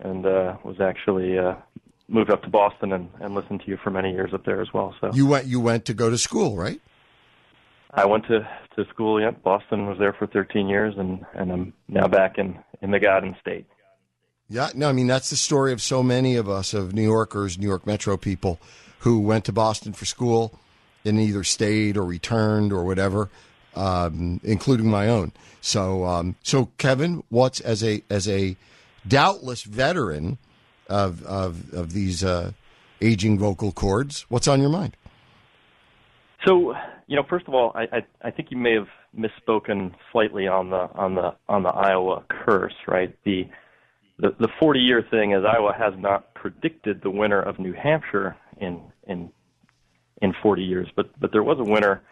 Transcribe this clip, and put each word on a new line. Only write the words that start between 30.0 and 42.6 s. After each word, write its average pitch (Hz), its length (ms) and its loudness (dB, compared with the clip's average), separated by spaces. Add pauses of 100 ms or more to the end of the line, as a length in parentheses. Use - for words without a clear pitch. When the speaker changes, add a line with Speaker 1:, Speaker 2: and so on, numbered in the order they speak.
Speaker 2:
of, 95 380 -2
of, 92 480 -6
of 85 180 -6
these, 92 320 -2
uh, 90 280 0 (500)
aging 107 360 4
vocal 101 340 -2
cords, 113 580 -2
what's 120 180 0
on 139 140 4
your 139 80 4
mind? 180 260 -2 (1500)
Speaker 1:
So, 175 280 4 (320)
you 143 100 -4
know, 143 120 0
first 180 200 -4
of 147 60 -12
all, 123 200 2
I, 113 80 -4 (160)
I, 107 80 -6 (160)
I 117 80 -8
think - 200 -10
you 127 60 -8
may 120 180 2
have 104 140 0 (260)
misspoken 107 800 -2 (180)
slightly 104 380 0
on 92 220 0
the, 90 240 -2
on 95 220 -2
the, 90 180 -2 (160)
on 101 140 2
the 90 60 0
Iowa 92 600 0
curse, 95 440 0 (120)